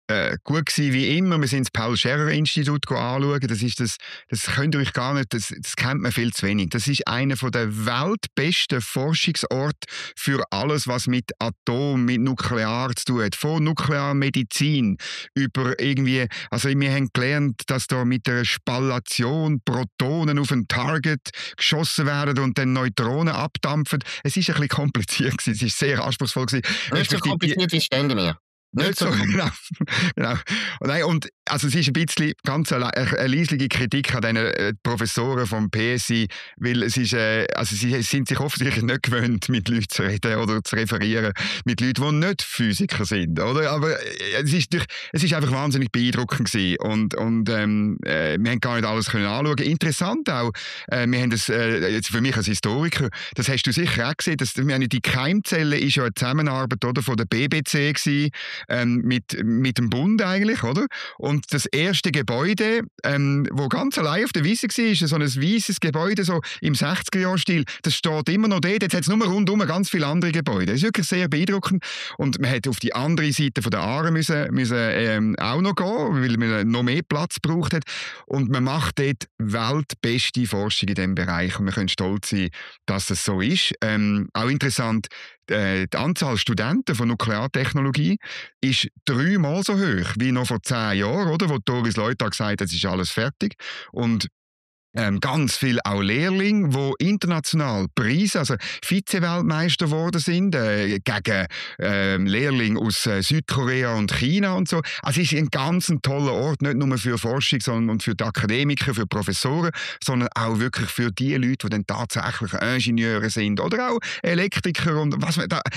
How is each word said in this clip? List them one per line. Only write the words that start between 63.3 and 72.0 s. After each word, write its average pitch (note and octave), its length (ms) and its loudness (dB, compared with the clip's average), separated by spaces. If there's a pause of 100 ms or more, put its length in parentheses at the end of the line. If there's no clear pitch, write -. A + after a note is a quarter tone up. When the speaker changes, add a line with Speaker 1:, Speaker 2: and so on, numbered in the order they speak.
Speaker 1:
wo C#3 160 0
ganz C#4 300 0
allein E3 260 0
auf - 80 -2
der D#3+ 100 0
Wiese A3 240 2
war, A#3 180 0
ist G#3 140 4
so D3+ 160 2
ein D3+ 80 2
weißes D#3+ 560 0
Gebäude, F3 460 0
so E3+ 160 0 (200)
im D3+ 140 0
sechziger E3 460 0
Jahr F#3 180 2
Stil. D#3+ 260 2 (180)
Das D3+ 120 0
steht D#3 340 0
immer G#3 200 4
noch G3 100 2
dort. G3 240 2
Jetzt F3+ 140 0
hat's D#3 100 -2
nur G#3+ 180 4
rundum G3 360 2
ganz F3 300 0
viele D3+ 180 2
andere E3+ 240 2
Gebäude. G#2+ 400 2
Das B2+ 60 2
ist D3 40 2
wirklich G#3 240 2
sehr F3+ 220 0
beeindruckend. F#3 560 0 (320)